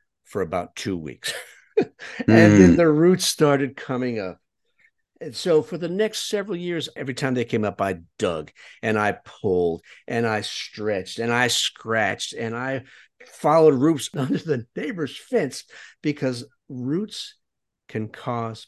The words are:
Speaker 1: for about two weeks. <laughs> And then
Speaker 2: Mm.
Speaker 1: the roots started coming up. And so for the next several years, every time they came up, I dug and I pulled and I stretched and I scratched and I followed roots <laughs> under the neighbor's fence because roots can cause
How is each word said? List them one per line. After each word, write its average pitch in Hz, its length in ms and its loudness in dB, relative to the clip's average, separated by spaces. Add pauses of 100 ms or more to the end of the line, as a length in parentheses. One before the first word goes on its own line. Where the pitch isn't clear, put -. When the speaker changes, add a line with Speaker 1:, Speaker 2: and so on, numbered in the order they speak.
(240)
Speaker 1:
for - 180 -6
about 90 340 -6
two 98 200 -6
weeks. 76 420 -10
<laughs> - 40 -14 (360)
And - 140 0 (340)
then 104 460 10
Speaker 2:
Mm. - 40 4
Speaker 1:
the 170 120 6
roots 175 380 4
started 139 500 0
coming 123 420 -6
up. 92 220 -8 (800)
And 151 140 -14
so 160 280 2
for 170 160 -8
the 170 100 -6
next 214 400 -4
several 202 280 -4
years, 175 400 -6
every 131 180 -8
time 131 200 -2
they 123 100 0
came 113 200 -2
up, 101 160 -4
I 98 180 -2 (200)
dug 82 320 -4 (320)
and 110 160 0
I 104 140 0 (120)
pulled 87 580 -2 (260)
and 117 180 -2
I 110 160 -2
stretched 104 760 -8
and 117 140 -2
I 120 160 2
scratched 110 880 -4
and 113 220 -8
I 127 280 -8 (420)
followed 156 480 4
roots 139 380 2
<laughs> - 40 -10
under 151 220 -2
the 143 360 -4
neighbor's 190 420 -8
fence 175 480 -4 (380)
because 131 420 -4 (240)
roots 143 640 -8 (540)
can 110 200 -6
cause 117 600 -8